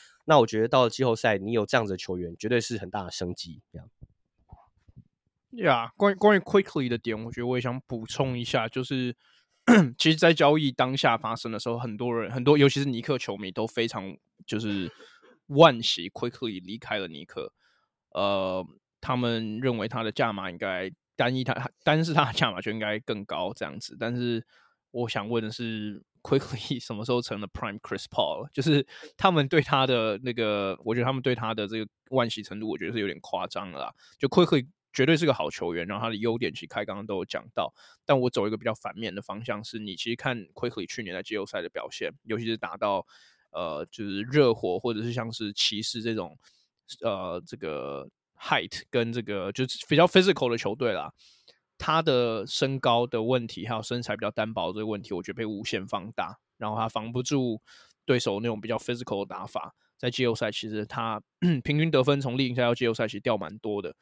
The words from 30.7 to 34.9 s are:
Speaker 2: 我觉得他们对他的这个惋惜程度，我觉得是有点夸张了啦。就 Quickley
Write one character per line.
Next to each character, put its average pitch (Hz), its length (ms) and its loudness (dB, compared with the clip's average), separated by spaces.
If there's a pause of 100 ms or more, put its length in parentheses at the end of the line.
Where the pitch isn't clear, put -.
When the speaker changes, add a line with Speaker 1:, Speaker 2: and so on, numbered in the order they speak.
Speaker 2:
我 113 80 2
觉 120 80 0
得 120 40 2
他 131 60 0
们 131 120 -2
对 131 100 4
他 113 220 -2
的 104 120 -2
这 110 120 -4
个 107 80 -6 (220)
惋 123 200 2
惜 110 140 -8
程 104 160 -12
度， 107 100 -6
我 82 80 -4
觉 92 80 -6
得 98 80 -4
是 117 60 -2
有 101 80 0
点 73 120 -6
夸 90 280 -6
张 92 240 -8
了 71 80 -10
啦。 58 140 -10 (260)
就 139 80 0
Quickley 160 400 4 (240)